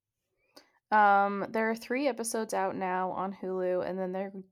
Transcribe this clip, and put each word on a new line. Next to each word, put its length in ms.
Um, 580
there 200
are 40
three 320
episodes 480
out 220
now 360
on 200
Hulu, 540
and 120
then 140
they're 200